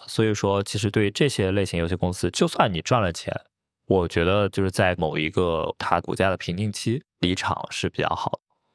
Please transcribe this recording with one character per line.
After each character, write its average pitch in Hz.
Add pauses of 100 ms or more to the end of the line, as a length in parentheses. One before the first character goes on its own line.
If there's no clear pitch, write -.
所 -
以 110
说 101
其 -
实 101
对 107
于 101
这 147
些 95
类 101
型 87
游 85
戏 90
公 90
司， 90
就 170
算 131
你 82
赚 120
了 87
钱， - (520)
我 90
觉 82
得 98
就 98
是 95
在 92
某 80
一 78
个 82
它 -
股 90
价 95
的 87
瓶 87
颈 104
期 117 (180)
离 90
场 -
是 -
比 -
较 78
好 -
的。 - (360)